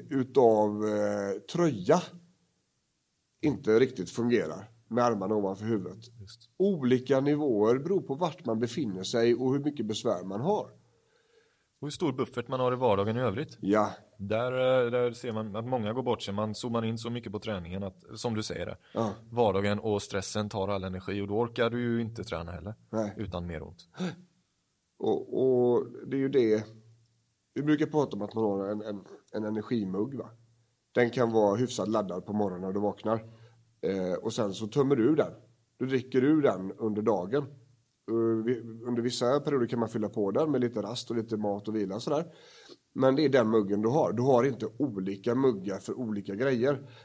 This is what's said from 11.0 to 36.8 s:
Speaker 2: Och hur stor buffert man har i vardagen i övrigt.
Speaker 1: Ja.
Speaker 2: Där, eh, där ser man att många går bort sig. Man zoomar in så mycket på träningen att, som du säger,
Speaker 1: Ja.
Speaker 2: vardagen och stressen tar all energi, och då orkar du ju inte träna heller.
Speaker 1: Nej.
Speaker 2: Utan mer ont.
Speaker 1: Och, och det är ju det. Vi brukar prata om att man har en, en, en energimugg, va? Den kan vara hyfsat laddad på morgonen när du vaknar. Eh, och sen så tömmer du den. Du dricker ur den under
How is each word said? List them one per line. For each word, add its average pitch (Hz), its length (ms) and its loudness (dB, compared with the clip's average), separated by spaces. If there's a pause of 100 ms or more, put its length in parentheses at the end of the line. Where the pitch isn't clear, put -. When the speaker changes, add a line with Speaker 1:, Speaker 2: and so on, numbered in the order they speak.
Speaker 2:
Och 143 60 -8
hur 147 40 -8
stor 143 220 -2
buffert 123 360 -4
man 131 120 -2
har 127 120 2
i 127 40 0
vardagen 110 400 2
i 123 40 -2
övrigt. 120 400 -4
Speaker 1:
Ja. 101 300 2 (280)
Speaker 2:
Där, 110 340 -2 (320)
eh, 120 60 0
där 123 220 0
ser 117 200 -8
man 110 240 -6
att 113 100 -6
många 117 260 -2
går 127 100 -2
bort 120 200 0
sig. 98 120 -6
Man 107 200 -2
zoomar 117 300 -2
in 113 140 -2
så 117 120 -6
mycket 113 220 -8
på 107 60 -4
träningen 95 440 -6
att, 95 220 -10 (100)
som 113 200 -4
du 107 80 -2
säger, - 360 -8 (160)
Speaker 1:
Ja. 110 160 0 (200)
Speaker 2:
vardagen 104 480 2
och 104 240 0
stressen 104 460 -4
tar 98 200 -2
all 98 160 -2
energi, 95 360 -6
och 98 80 -4
då 101 100 -4
orkar 117 320 0
du 120 120 -2
ju 117 200 0
inte 113 220 -8
träna 85 280 -8
heller. 101 220 -10 (160)
Speaker 1:
Nej. 107 260 -2
Speaker 2:
Utan 92 300 -8
mer 85 160 -8
ont. - 260 -18 (1120)
Speaker 1:
Och, - 460 0
och 123 420 4 (200)
det 135 100 -4
är 135 40 -2
ju 135 80 0
det. 110 360 4 (920)
Vi 139 80 -4
brukar 151 240 2
prata 143 300 0
om 101 60 -6
att 104 120 -8
man 110 100 0
har 98 240 0
en, 104 140 -4
en, 101 220 -10 (280)
en 107 120 -4
energimugg, 107 680 -2
va? - 160 -10 (600)
Den 120 180 4
kan 117 220 0
vara 104 240 4
hyfsat 113 320 -2
laddad 95 380 -2
på 104 60 -8
morgonen 98 340 -2
när 95 60 -4
du 101 80 -2
vaknar. 107 440 -2 (560)
Eh, 92 340 -2
och - 180 -4
sen 101 220 -2
så 107 120 -8
tömmer 139 300 2
du 120 180 6
den. 98 180 2 (440)
Du 131 100 -4
dricker 127 380 0
ur 151 180 4
den 95 300 2
under 107 300 -2